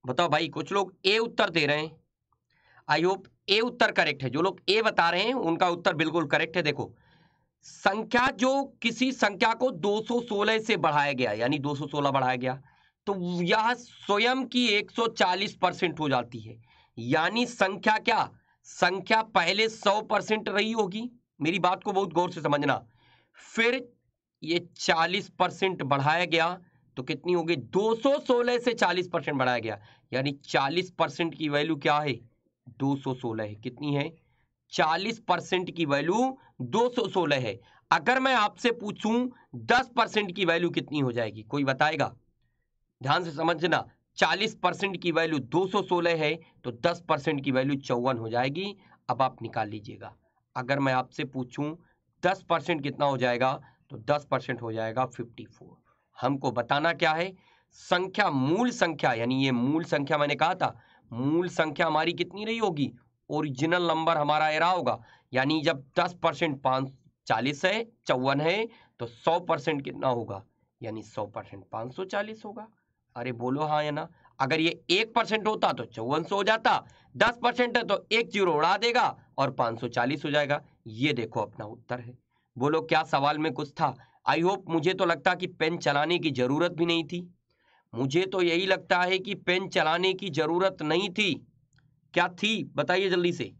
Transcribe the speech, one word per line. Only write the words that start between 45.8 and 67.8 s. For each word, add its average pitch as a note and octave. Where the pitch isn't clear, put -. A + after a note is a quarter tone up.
सोलह E3+
है D#3
तो B2
दस E3+
परसेंट D3
की C#3
वैल्यू C3+
चौवन B2
हो A2+
जाएगी। C#3+
अब B2+
आप B2+
निकाल A2+
लीजिएगा। G#2
अगर B2+
मैं C3+
आपसे B2+
पूछूं C#3
दस F#3
परसेंट D#3+
कितना C#3+
हो C#3
जाएगा, B2
तो C#3
दस C#3+
परसेंट B2
हो A2+
जाएगा A2+
फिफ्टी A#2
फ़ोर। -
हमको C3+
बताना C#3+
क्या D#3
है, F3
संख्या, F#3
मूल D#3+
संख्या, D#3
यानी B2
ये C3+
मूल C#3
संख्या D3+
मैंने D3
कहा D#3+
था, C3
मूल D3
संख्या D#3+
हमारी D#3+
कितनी F3
रही A3+
होगी? D#3+
ओरिजिनल D3+
नंबर D#3+
हमारा D3+
ये D#3
रहा E3+
होगा, B2+
यानी C#3+
जब C#3+
दस F3
परसेंट D#3
पाँच, C3+
चालीस C3
है, A3